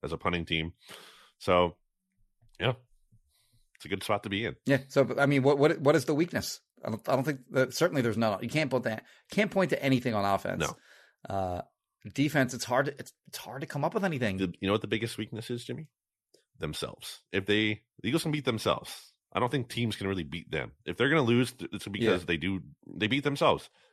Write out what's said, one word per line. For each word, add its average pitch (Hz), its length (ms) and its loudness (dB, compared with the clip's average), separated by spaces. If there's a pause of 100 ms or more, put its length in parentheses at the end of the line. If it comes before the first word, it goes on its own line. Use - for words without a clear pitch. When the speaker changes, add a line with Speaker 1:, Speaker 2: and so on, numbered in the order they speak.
Speaker 1:
as - 80 -8
a 80 60 -4
punting 85 280 -2
team. 80 280 -4 (680)
So, 90 380 4 (840)
yeah, 120 140 0 (1040)
it's - 100 -20
a - 20 -14
good 95 160 -4
spot 104 200 -2
to 104 60 -8
be 101 160 -2
in. 82 100 -6 (100)
Speaker 2:
Yeah. 135 140 2 (100)
So, 123 280 2
I 139 80 4
mean, 143 180 4
what, 143 140 6
what, 156 220 4
what 147 160 4
is 156 100 2
the 160 80 0
weakness? 147 460 -2 (260)
I - 40 -4
don't, 110 200 -6
I 131 60 4
don't 131 80 0
think 135 160 -2 (120)
that, 131 220 2
certainly 165 280 2
there's 113 160 2
none. 110 240 2
You 117 80 -6
can't 151 200 0
point 123 140 0
that, 113 220 -4 (260)
can't 208 200 2
point 185 180 2
to - 120 0
anything 131 320 2
on 101 120 0
offense. 95 340 0 (720)
Speaker 1:
No. - 40 -4
Speaker 2:
Uh, 92 280 -2 (520)
defense, 135 400 0
it's 120 120 -8
hard 127 220 2
to, - 120 -4
it's, - 140 -16 (140)
it's - 100 -14
hard 123 240 -12
to 165 60 -8
come 143 180 -2
up 170 80 -2
with 202 100 0
anything. 123 340 0
Speaker 1:
The, 92 220 -2
you 98 80 -2
know 98 60 4
what 107 80 2
the 104 60 -6
biggest 110 300 -4
weakness 110 320 -8
is, 120 140 -8
Jimmy? 139 240 -10 (720)
Themselves. - 640 -8 (100)
If 95 140 0
they, 107 360 2 (200)
the 104 80 -4
Eagles 160 140 0
can 156 100 -2
beat 147 120 -4
themselves, - 680 -2 (220)
I 90 40 2
don't 120 100 2
think 123 200 -2
teams 117 260 -2
can 98 120 -4
really 95 160 0
beat 76 280 -8
them. 65 220 -4 (120)
If 85 120 -4
they're 135 120 4
gonna 151 140 4
lose, 120 300 4
th-, - 200 -10
it's - 140 -10
because 98 340 2
Speaker 2:
Yeah. 82 60 -14
Speaker 1:
they 85 100 2
do, 92 240 -2 (240)
they - 220 -2
beat 135 160 0
themselves, 139 460 2 (240)